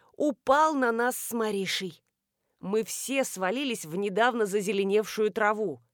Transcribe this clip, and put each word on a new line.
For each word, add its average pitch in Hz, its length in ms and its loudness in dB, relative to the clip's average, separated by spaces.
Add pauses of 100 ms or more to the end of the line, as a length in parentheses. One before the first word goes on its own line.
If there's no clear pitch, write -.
(140)
упал 302 600 2
на 254 180 2
нас 240 240 0
с - 160 -8
Маришей. 196 720 -4 (560)
Мы 202 240 -2
все - 400 -4
свалились 220 640 -2
в 156 100 -10
недавно 214 500 2
зазеленевшую 202 840 0
траву. 208 500 0 (120)